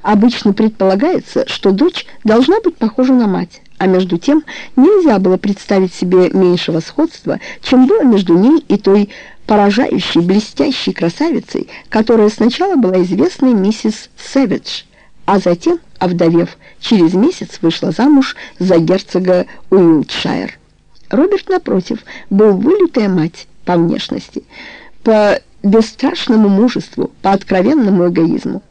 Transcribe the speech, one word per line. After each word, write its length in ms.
Обычно 460
предполагается, 920
что 240
дочь 360
должна 380
быть 140
похожа 360
на 140
мать, 340
а 100
между 300
тем 260
нельзя 440
было 180
представить 560
себе 380
меньшего 500
сходства, 600
чем 260
было 180
между 280
ней 360
и 100
той 320
поражающей, 760
блестящей 720
красавицей, 760
которая 400
сначала 460
была 260
известной 500
миссис 640
Сэвидж, 680
а 140
затем, 380
овдовев, 580
через 320
месяц 480
вышла 300
замуж 440
за 200
герцога 680
Уилтшайр. 880
Роберт, 400
напротив, 480
был 260
вылитая 540
мать 360
по 100
внешности, 680
по 360
бесстрашному 840
мужеству, 640
по 120
откровенному 760
эгоизму. 640